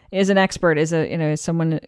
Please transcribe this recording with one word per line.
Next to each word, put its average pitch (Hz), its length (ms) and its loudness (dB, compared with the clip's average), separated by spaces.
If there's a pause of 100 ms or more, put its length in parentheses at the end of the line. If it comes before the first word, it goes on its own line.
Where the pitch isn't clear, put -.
(120)
is 190 160 0
an 196 80 4
expert, 185 400 2
is 160 160 0
a, 160 180 0
you - 60 -6
know, 151 200 -2
someone 160 520 -2